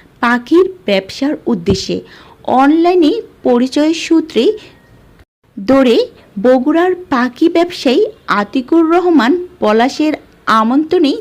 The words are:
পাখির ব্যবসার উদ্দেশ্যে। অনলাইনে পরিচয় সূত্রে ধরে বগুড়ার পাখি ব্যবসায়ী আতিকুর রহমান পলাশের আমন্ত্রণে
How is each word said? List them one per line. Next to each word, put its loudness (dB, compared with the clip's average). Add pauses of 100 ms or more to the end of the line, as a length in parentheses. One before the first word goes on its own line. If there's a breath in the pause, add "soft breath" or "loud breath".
(200 loud breath)
পাখির 0 (200)
ব্যবসার -4 (120)
উদ্দেশ্যে। -4 (640 soft breath)
অনলাইনে 2 (320)
পরিচয় 0 (120)
সূত্রে 0 (1120 loud breath)
ধরে 2 (460 soft breath)
বগুড়ার 2 (180)
পাখি 0
ব্যবসায়ী 0 (380)
আতিকুর 0 (100)
রহমান 2 (280)
পলাশের 0 (340)
আমন্ত্রণে 0